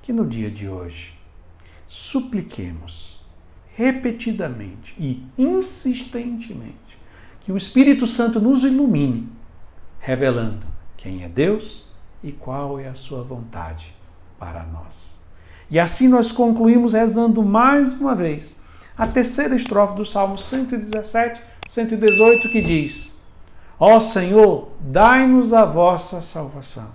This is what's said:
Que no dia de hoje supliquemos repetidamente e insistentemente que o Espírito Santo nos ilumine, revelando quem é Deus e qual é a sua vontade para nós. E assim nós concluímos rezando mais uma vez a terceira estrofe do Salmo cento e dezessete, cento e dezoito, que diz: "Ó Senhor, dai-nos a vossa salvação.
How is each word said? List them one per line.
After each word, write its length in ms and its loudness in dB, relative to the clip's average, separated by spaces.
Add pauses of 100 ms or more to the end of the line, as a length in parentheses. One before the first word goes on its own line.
Que 100 -10
no 140 0
dia 240 -6
de 180 -12
hoje 460 -14 (760)
supliquemos 1300 -10 (540)
repetidamente 1200 -6
e 260 -6 (140)
insistentemente 1600 -6 (440)
que 100 -8
o 60 -4
Espírito 500 2
Santo 340 0
nos 220 2
ilumine, 680 0 (720)
revelando 640 -2 (320)
quem 260 -10
é 60 -12
Deus 560 -2 (380)
e 80 -12
qual 480 -10
é 80 -14
a 80 -14
sua 260 -12
vontade 720 -14 (460)
para 260 -14
nós. 560 -16 (480)
E 100 0
assim 280 2
nós 240 4
concluímos 600 4
rezando 500 2
mais 500 4
uma 220 -2
vez 440 -6 (380)
a 80 -2
terceira 500 0
estrofe 400 0
do 80 -6
Salmo 360 -2
cento 340 -6
e 60 -4
dezessete, 600 -4 (280)
cento 260 -4
e 40 -2
dezoito, 520 6
que 120 0
diz: 540 -4 (640)
"Ó 200 8
Senhor, 800 4
dai-nos 720 4
a 100 8
vossa 580 2
salvação. 720 -12